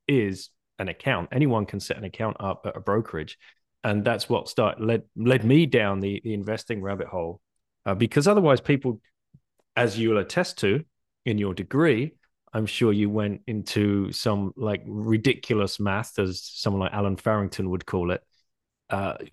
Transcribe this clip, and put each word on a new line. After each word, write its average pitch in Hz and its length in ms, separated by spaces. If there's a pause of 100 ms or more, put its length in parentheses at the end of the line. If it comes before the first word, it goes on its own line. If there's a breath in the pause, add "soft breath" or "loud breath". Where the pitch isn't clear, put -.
is 104 440 (280)
an 98 100
account. 87 420
Anyone 123 360
can 101 120
set - 180
an 107 80
account 107 360
up 98 260
at - 100
a - 40
brokerage. 98 580 (460 soft breath)
And 104 200
that's 117 240
what 110 200
start-, 110 320
led, 110 220 (120)
led 117 300
me 147 220
down 104 340
the, 101 240
the 110 100
investing 104 480
rabbit 95 240
hole. 87 340 (460)
Uh, 98 80
because 120 320
otherwise 185 340
people, 135 400 (760)
as 117 220
you'll 110 200
attest - 400
to 151 260 (420)
in 107 120
your 98 160
degree, 131 600 (380)
I'm 110 140
sure 110 260
you 104 180
went 104 360
into 101 680
some, 101 440
like, 104 300
ridiculous 110 920
math, 101 400
as 92 240
someone - 380
like 92 120
Alan 101 240
Farrington 101 540
would 90 140
call 87 260
it. 90 120 (640)
Uh, 98 280 (160)